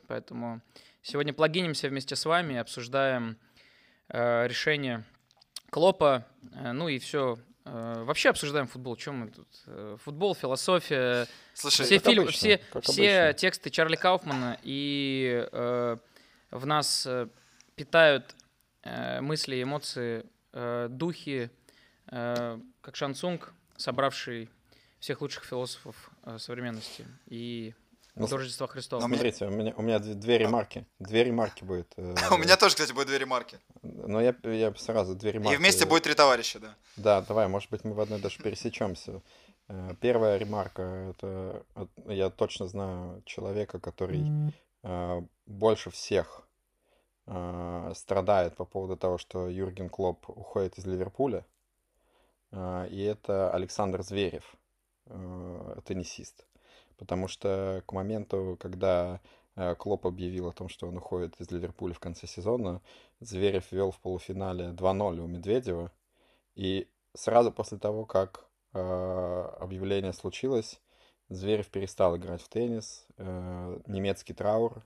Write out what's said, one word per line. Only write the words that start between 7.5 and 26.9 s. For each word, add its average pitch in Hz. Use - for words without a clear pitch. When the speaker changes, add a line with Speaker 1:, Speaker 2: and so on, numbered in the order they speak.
Speaker 1:
Э, 117
вообще 156
обсуждаем 147
футбол. 127
Чё 143
мы 120
тут? -
Э, 107
футбол, 165
философия, 131
Speaker 2:
Слушай, 143
Speaker 1:
все 190
Speaker 3:
как -
Speaker 1:
фильмы, 220
Speaker 3:
обычно, -
Speaker 1:
все, 208
Speaker 3:
как 127
Speaker 1:
все 196
Speaker 3:
обычно. 147
Speaker 1:
тексты -
Чарли 160
Кауфмана, 139
и, 135
э, 120
в 127
нас, 151
э, 127
питают, 147
э, 123
мысли, 139
эмоции, 123
э, 120
духи, 131
э, 120
как -
Шансунг, 151
собравший 127
всех -
лучших -
философов, -
э, 113
современности 120